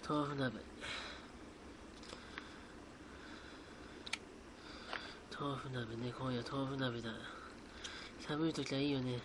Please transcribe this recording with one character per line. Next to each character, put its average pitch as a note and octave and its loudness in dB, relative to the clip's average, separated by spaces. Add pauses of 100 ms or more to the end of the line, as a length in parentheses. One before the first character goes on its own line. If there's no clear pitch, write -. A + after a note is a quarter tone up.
豆 D3 6
腐 C#3+ 2
鍋。 B2 4 (4000)
豆 C#3+ 4
腐 C3+ -4
鍋 A#2 0
ね、 A#2+ 0
今 C3 2
夜 A#2 4
豆 C#3 4
腐 C3+ 2
鍋 A#2+ 4
だ。 A2+ 0 (1080)
寒 D#3 6
い D3+ 6
時 C#3 4
は C#3 6
い C#3+ 8
い C#3+ 8
よ C3+ 8
ね。 B2+ 4